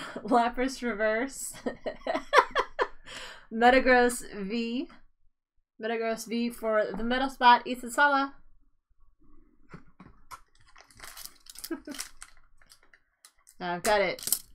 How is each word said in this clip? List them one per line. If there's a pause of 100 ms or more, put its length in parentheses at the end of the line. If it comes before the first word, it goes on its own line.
<laughs>
Lapras
reverse. (960)
<laughs>
Metagross (100)
V. (920)
Metagross
V
for (100)
the
metal
spot,
Ethan
Sala. (3250)
<laughs> (1900)
I've
got
it (120)